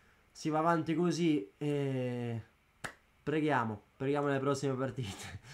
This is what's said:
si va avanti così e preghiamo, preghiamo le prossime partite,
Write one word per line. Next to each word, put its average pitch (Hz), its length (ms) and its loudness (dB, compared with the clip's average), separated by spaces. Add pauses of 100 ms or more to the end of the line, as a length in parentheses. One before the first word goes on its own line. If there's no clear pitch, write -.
(320)
si - 160 -6
va 151 100 2
avanti 160 380 2
così 165 600 2
e 127 880 -2 (800)
preghiamo, 139 600 0 (140)
preghiamo 143 300 0
le 139 140 2
prossime 139 340 0
partite, 123 640 -6 (160)